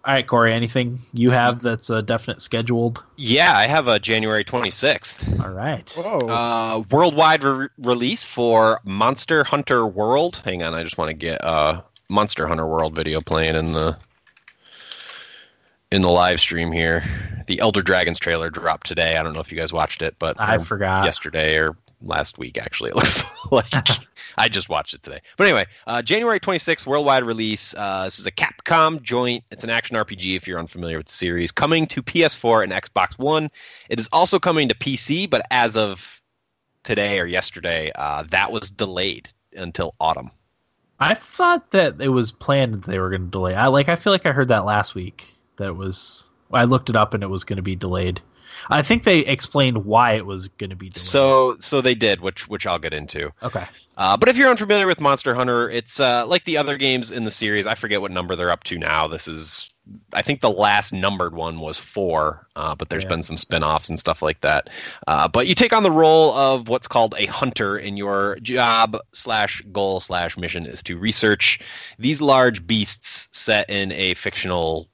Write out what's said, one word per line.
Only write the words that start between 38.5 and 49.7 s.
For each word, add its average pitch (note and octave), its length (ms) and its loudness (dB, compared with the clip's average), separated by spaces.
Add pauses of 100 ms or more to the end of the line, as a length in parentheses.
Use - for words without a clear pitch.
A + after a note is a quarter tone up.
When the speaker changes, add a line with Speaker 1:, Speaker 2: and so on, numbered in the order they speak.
Speaker 2:
was G#2+ 180 -8
delayed F#2 580 -6 (280)
until F2 420 -8
autumn. D#2+ 320 -2 (720)
Speaker 1:
I D#3+ 140 2
thought - 580 0
that E3 280 2
it C#3 100 0
was B2 200 2
planned C3+ 440 0
that G2 100 -10
they F#2+ 160 -4
were F#2 100 -2
gonna F#2+ 160 -4
delay. F2+ 300 -2
I, A2+ 100 4
like, C#3 220 4
I E3+ 80 2
feel G3+ 160 0
like F#3 140 2
I D3+ 60 2
heard C3 160 2
that G#2+ 160 4
last G#2 300 0
week. F2+ 320 -12 (300)
That G2 120 -6
it F2 80 -8
was, - 520 -8 (240)
I B2 120 4
looked B2+ 240 2
it A2+ 80 0
up G#2+ 180 4
and G#2 80 -2
it G2 60 -6
was F#2+ 160 -6
gonna G2 180 -6
be F#2+ 140 -4
delayed. F2+ 440 -4 (480)
I C#3 140 2
think A#3 220 0
they F3+ 160 6
explained C3 640 0